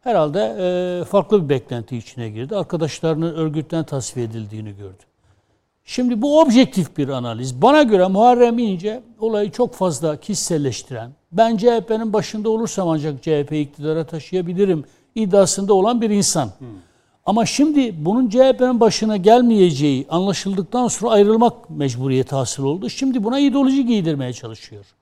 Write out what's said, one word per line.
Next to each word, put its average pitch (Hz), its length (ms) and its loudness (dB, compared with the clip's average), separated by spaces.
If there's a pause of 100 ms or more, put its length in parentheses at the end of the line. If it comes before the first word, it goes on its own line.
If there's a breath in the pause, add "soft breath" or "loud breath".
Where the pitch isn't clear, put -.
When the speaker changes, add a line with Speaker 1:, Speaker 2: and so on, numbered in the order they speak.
Speaker 1:
Herhalde, 208 580 0
e, 180 460 -2
farklı 202 380 2
bir 139 60 -6
beklenti 131 480 -4
içine 113 320 -12
girdi. 123 260 -10
Arkadaşlarının 165 760 -4
örgütten 156 500 -4
tasfiye 127 420 -8
edildiğini 107 500 -12
gördü. 95 280 -20 (840)
Şimdi 247 360 -2
bu 294 200 4
objektif 233 560 4
bir 139 120 -2
analiz. 123 520 -6
Bana 294 220 6
göre 196 240 4
Muharrem 240 520 4
İnce 214 440 -4 (160)
olayı 208 320 -2
çok 240 220 -4
fazla 156 440 -4
kişiselleştiren, 135 920 -6 (200)
"Ben 226 260 2
C 233 140 2
H 233 100 0
P'nin 220 320 -4
başında 214 360 -4
olursam 220 400 -4
ancak 151 340 -4
C 156 160 0
H 139 60 -2
P'yi 151 200 -4
iktidara 156 400 -6
taşıyabilirim" 180 800 -4 (320 soft breath)
iddiasında 196 580 2
olan 220 280 2
bir 226 80 0
insan. 175 480 0
Speaker 2:
Hmm. 131 100 -18 (580 loud breath)
Speaker 1:
Ama 214 200 2
şimdi 254 600 0
bunun 226 240 2
C 247 140 4
H 262 140 4
P'nin 254 220 0
başına 214 380 2
gelmeyeceği 180 920 4
anlaşıldıktan 196 800 -2
sonra 226 240 -2
ayrılmak 220 580 4
mecburiyeti 135 680 -2
hasıl 135 280 -4
oldu. 185 260 -4
Şimdi 262 340 -2
buna 247 160 -2
ideoloji 277 460 2
giydirmeye 156 480 -2
çalışıyor. 110 520 -16 (160)